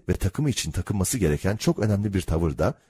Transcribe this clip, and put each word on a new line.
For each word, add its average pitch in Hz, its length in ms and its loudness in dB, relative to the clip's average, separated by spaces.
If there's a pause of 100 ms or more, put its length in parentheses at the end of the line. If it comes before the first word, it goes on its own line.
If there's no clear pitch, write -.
ve 90 40 2
takımı 135 360 0
için 82 220 -2
takınması 95 460 -2
gereken 92 400 0
çok - 220 0
önemli 104 340 0
bir 95 80 2
tavır 82 360 0
da 85 160 2 (160)